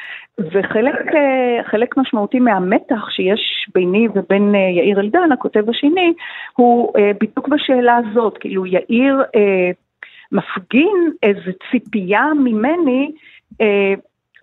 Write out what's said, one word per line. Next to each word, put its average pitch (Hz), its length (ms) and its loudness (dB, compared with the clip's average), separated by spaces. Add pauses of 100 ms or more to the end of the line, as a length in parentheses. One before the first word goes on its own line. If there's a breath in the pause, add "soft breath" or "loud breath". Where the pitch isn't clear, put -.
(400 loud breath)
וחלק, 214 760 -2
אה, 262 480 0
חלק 226 340 -2
משמעותי 247 420 -2
מהמתח 214 680 0
שיש - 680 -4
ביני 190 400 2
ובין, 202 400 2
אה, 202 40 2
יאיר 190 400 2
אלדן, 302 320 2
הכותב 214 380 -2
השני, 339 440 2 (400 loud breath)
הוא, 240 440 4
אה, 208 140 4 (100)
בדיוק 220 260 -4
בשאלה 254 500 2
הזאת, 226 400 -2
כאילו 190 280 -6
יאיר, 240 560 0 (140)
אה, 190 360 2 (600 loud breath)
מפגין 302 800 0 (120)
איזו 185 280 0 (200)
ציפייה 208 540 0 (180)
ממני, 262 680 0 (500 loud breath)
אה, 202 320 2 (500)